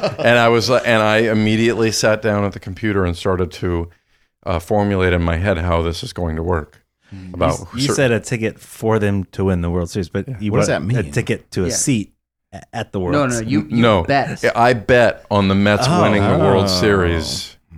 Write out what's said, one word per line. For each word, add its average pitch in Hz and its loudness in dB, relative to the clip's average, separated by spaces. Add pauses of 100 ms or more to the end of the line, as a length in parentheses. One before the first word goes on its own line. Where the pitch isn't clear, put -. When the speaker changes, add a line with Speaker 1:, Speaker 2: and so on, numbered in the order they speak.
(240)
Speaker 1:
And 120 6
I 117 4
was, 117 2
and 120 2
I 107 2
immediately 110 2
sat 107 0
down 104 0
at 95 -4
the - -12
computer 98 -2
and 87 -2
started 90 -2
to, 85 -4 (560)
uh, 85 -2
formulate 101 0
in 87 2
my 85 0
head 92 0
how 82 0
this 82 -4
is - -12
going 82 -4
to 82 -6
work. 85 -4 (300)
Speaker 2:
Mm. 92 -16
Speaker 1:
About 82 0
Speaker 2:
You 87 -14
s-, - -20
you 131 -2
Speaker 1:
cer- - 0
Speaker 2:
said 131 2
a 110 0
ticket 110 -6
for 110 -2
them 101 0
to - -4
win 92 0
the 85 -2
World 87 -2
Series, 92 -6
but 98 -6
Speaker 1:
Yeah. 127 -10
Speaker 2:
you 104 -4
Speaker 3:
What 107 2
does 104 2
Speaker 2:
bought 143 0
Speaker 3:
that 69 -6
mean? 120 0
Speaker 2:
a 104 0
ticket 120 -4
to 175 -2
a - -2
Speaker 4:
Yeah. 120 -4
Speaker 2:
seat 113 -2 (400)
a-, 98 -18 (120)
at 113 -8
the 101 -2
World 90 -2
Speaker 4:
No, 147 0
no, 123 -2
Speaker 2:
Series. 113 -4
Speaker 4:
you, 139 0
you 117 0
Speaker 1:
No. 104 4
Speaker 4:
bet. 131 -2
Speaker 1:
Yeah, - 2
I 120 4
bet 117 2
on 101 2
the 98 2
Mets 104 2
Speaker 2:
Oh. 175 2
Speaker 1:
winning 104 2
the 104 2
World 98 4
Speaker 3:
Oh. 92 0
Speaker 1:
Series. 87 0 (200)